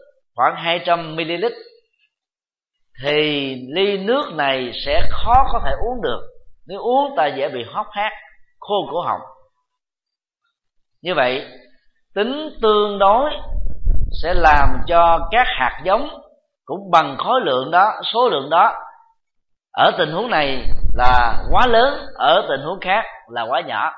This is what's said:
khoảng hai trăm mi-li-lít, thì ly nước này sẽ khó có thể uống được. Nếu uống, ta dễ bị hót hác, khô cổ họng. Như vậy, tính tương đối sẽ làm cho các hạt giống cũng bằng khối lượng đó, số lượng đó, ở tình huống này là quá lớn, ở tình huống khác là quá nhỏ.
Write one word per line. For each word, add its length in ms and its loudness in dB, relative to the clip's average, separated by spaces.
khoảng 200 0
hai 300 -4
trăm 300 -4
mi-li-lít, 360 -4
thì 520 -2
ly 220 0
nước 360 -4
này 380 -2
sẽ 160 2
khó 220 2
có 140 0
thể 60 2
uống 300 -4
được. 180 -4
Nếu 120 -14
uống, 380 -2
ta 100 2
dễ 220 -4
bị 100 -10
hót 200 -6
hác, 200 -6
khô 160 -6
cổ 100 -6
họng. 200 -6
Như 140 -6
vậy, 320 -2
tính 340 -6
tương 380 0
đối 320 2
sẽ 100 -2
làm 360 6
cho 440 2
các 160 2
hạt 380 -4
giống 360 -2
cũng 260 -10
bằng 260 2
khối 240 -2
lượng 300 -2
đó, 220 2
số 160 2
lượng 200 -4
đó, 260 2
ở 260 2
tình 140 -2
huống 180 -6
này 340 -2
là 560 4
quá 160 4
lớn, 480 0
ở 340 2
tình 160 -4
huống 140 -8
khác 240 -2
là 140 -10
quá 200 -4
nhỏ. 360 -6